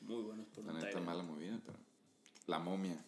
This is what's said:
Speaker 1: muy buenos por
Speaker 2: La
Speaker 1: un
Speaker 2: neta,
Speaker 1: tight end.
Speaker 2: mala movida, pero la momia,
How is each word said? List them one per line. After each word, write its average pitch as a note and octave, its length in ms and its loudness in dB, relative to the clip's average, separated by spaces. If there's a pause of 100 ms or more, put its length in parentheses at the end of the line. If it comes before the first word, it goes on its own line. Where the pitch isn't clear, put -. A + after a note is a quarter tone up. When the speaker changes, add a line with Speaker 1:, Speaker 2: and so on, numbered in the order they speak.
Speaker 1:
muy A2+ 220 0
buenos A2 320 -4
por - 100 -6
Speaker 2:
La - 80 -4
Speaker 1:
un D#2+ 60 0
Speaker 2:
neta, - 100 2
Speaker 1:
tight F#2 100 2
end. F2 80 2
Speaker 2:
mala E2+ 160 2
movida, E2+ 440 -2
pero - 120 -8 (680)
la E2 120 4
momia, F2+ 500 2